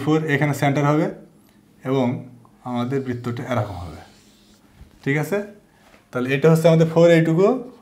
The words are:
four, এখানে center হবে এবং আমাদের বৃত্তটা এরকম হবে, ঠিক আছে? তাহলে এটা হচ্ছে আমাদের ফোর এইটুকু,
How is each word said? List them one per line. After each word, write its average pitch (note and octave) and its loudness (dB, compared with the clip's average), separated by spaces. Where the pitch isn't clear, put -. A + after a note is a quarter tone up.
four, D#3 2
এখানে D3 0
center C#3+ 0
হবে D#3 0
এবং B2 0
আমাদের B2 -4
বৃত্তটা A#2+ -8
এরকম G#2 -4
হবে, D#2+ -16
ঠিক C#3+ 0
আছে? G3 -4
তাহলে B2+ -6
এটা C#3+ 2
হচ্ছে D#3+ 4
আমাদের E3 4
ফোর E3+ 6
এইটুকু, D#3+ 2